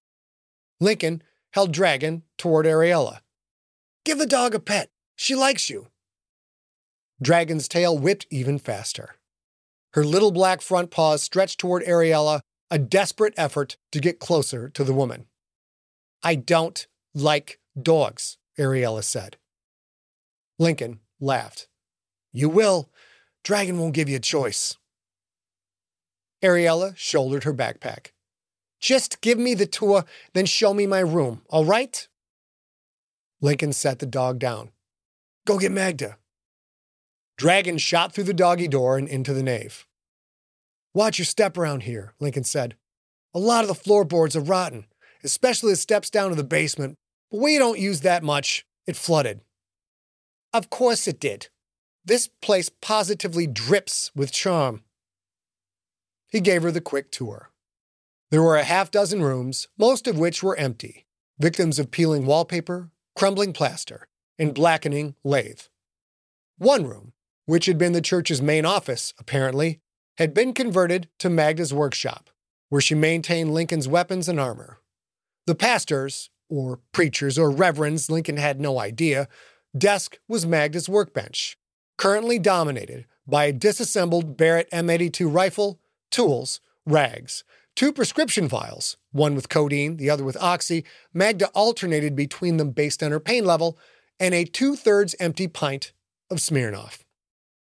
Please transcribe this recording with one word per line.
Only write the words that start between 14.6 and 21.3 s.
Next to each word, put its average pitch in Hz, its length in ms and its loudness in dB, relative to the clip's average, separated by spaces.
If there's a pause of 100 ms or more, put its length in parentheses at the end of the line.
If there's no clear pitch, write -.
to 147 140 -4
the 135 100 0
woman. 123 340 -2 (920)
"I 165 140 2
don't 165 520 0 (280)
like 147 440 0 (220)
dogs," 139 560 0 (220)
Ariella 123 440 0
said. - 360 -8 (1200)
Lincoln 127 420 -2 (180)
laughed. 127 480 -4 (640)